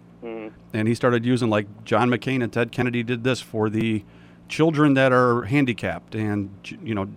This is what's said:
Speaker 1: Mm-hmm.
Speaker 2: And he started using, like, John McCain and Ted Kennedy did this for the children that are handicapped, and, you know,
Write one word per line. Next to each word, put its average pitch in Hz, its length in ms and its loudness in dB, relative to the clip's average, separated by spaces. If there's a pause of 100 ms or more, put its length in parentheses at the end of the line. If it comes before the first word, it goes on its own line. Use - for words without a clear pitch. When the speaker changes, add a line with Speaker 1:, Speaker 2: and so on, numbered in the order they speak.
(220)
Speaker 1:
Mm-hmm. 113 320 -12 (200)
Speaker 2:
And 110 140 0
he 117 80 4
started 120 300 2
using, 120 240 2
like, 107 360 -2
John 117 240 2
McCain 123 340 -2
and 113 80 -4
Ted 117 220 -2
Kennedy 120 300 -2
did 120 200 -4
this 123 160 0
for 110 300 -2
the 110 340 -2 (440)
children 151 460 2
that 135 180 4
are 123 320 4
handicapped, 107 720 -2
and, 104 340 -2 (340)
you 117 100 -6
know, 101 120 -4 (120)